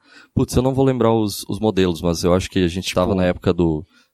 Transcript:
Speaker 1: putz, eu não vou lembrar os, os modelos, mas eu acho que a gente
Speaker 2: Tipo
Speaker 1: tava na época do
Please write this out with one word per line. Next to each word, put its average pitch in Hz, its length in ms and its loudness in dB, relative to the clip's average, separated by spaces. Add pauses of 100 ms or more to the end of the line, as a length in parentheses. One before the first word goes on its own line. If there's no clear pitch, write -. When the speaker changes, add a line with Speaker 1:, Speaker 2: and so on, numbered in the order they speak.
(340)
Speaker 1:
putz, 131 220 -2
eu - 80 2
não 135 100 0
vou 135 100 2
lembrar 120 300 2
os, 107 340 -2
os 101 120 -6
modelos, 92 420 0
mas 85 220 -2
eu 87 100 4
acho 92 160 0
que - 140 -4
a 85 40 2
gente 87 200 -4
Speaker 2:
Tipo - 120 -2
Speaker 1:
tava 90 140 0
na 92 120 0
época 90 280 -2
do 82 320 -2 (280)